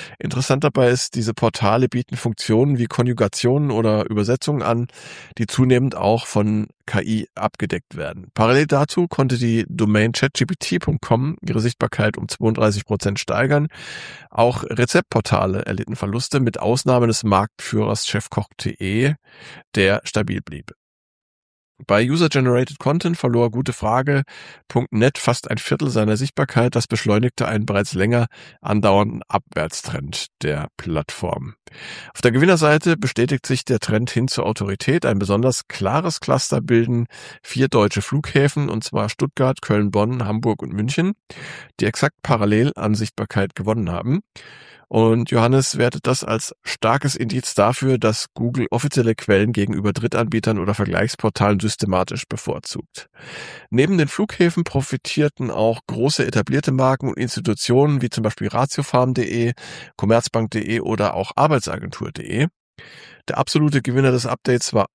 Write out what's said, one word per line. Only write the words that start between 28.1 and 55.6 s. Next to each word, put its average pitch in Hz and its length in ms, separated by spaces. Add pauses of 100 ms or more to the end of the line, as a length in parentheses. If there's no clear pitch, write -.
andauernden 104 680
Abwärtstrend - 1000 (140)
der 73 340
Plattform. 78 800 (580)
Auf - 60
der 120 140
Gewinnerseite 156 640
bestätigt 123 480
sich 127 180
der 120 160
Trend 110 300
hin - 180
zur - 180
Autorität. 101 600
Ein 107 140
besonders 104 500
klares 147 500
Cluster 131 400
bilden 120 460 (380)
vier 135 260
deutsche 104 320
Flughäfen, 143 640
und 110 160
zwar 104 240
Stuttgart, 131 540
Köln, 104 280
Bonn, 110 360
Hamburg 110 360
und 65 120
München. 139 400 (640)
Die - 60
exakt - 380
parallel 110 520
an 107 180
Sichtbarkeit 104 640
gewonnen 107 340
haben. 113 300 (720)
Und 113 380
Johannes 127 480
wertet 120 300
das 131 160
als - 400
starkes 131 520
Indiz 120 380
dafür, 123 460
dass - 340
Google 120 380
offizielle 120 420
Quellen 107 400
gegenüber 101 400
Drittanbietern 110 640
oder 95 160
Vergleichsportalen 101 840
systematisch 92 680
bevorzugt. - 800 (640)
Neben 160 300
den 147 80
Flughäfen 175 560
profitierten 139 880
auch 113 340